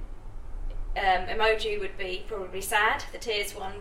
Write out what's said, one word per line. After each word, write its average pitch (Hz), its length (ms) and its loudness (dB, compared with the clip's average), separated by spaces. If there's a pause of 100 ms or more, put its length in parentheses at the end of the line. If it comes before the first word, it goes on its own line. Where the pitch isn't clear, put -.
(960)
um, 185 320 4
emoji 214 500 4
would 190 200 -4
be 185 280 -4
probably 190 360 -6
sad, 220 500 2
the - 60 -8
tears 208 360 -2
one, 196 280 -6